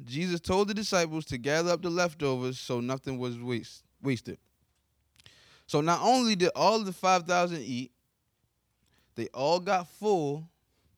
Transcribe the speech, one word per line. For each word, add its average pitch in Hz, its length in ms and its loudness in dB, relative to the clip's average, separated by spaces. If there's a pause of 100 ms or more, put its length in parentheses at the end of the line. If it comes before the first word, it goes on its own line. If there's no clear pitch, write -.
Jesus 170 340 -2
told 196 300 2
the 214 40 -2
disciples 170 520 0
to 135 120 -6
gather 151 320 0
up 170 120 2
the 175 100 -2
leftovers 143 640 0
so 123 220 -2
nothing 131 400 -4
was 123 180 -4
waste-, 120 460 -6 (180)
wasted. 120 380 -4 (1300)
So 147 140 0
not 165 200 2
only 226 340 4
did 175 200 2
all 202 240 4
the 190 140 -4
five 180 340 2
thousand 175 340 0
eat, 123 300 -8 (1200)
they 117 120 -6
all 156 320 0
got 180 280 -2
full, 165 600 -2 (480)